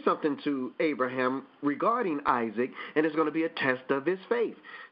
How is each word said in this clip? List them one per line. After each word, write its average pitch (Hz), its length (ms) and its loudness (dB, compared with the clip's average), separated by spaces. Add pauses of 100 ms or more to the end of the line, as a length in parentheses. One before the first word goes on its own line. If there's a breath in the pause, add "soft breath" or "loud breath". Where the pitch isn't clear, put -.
something 156 380 2
to 135 380 -2
Abraham 131 640 0 (180)
regarding 160 640 0
Isaac, 117 460 0 (240 loud breath)
and 156 100 4
it's 151 80 0
gonna 156 160 2
be 160 140 0
a 160 40 0
test 135 420 0
of 135 140 0
his 185 140 0 (100)
faith. 233 280 0 (360 loud breath)